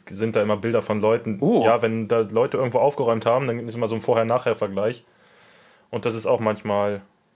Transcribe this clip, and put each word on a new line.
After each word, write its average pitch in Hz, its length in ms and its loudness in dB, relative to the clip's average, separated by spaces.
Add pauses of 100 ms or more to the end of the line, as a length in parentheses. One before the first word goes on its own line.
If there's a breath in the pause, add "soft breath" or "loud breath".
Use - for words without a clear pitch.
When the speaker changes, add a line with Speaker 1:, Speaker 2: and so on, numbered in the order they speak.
Speaker 1:
sind 110 280 -4
da 107 80 4
immer 104 140 0
Bilder 113 260 -2
von 107 180 -2
Leuten. 110 400 0
Speaker 2:
Oh. 165 240 2
Speaker 1:
Ja, 113 160 4
wenn 113 260 -2
da 117 120 2
Leute 113 380 0
irgendwo 123 200 0
aufgeräumt 117 480 2
haben, 127 220 2
dann 117 200 -6
ist 113 60 -10
immer 117 140 -2
so 113 80 -2
ein 107 60 -4
Vorher-Nachher-Vergleich. 113 1000 0 (880 soft breath)
Und 113 160 -6
das 117 80 0
ist 110 140 -6
auch 123 120 4
manchmal 104 600 -2 (340)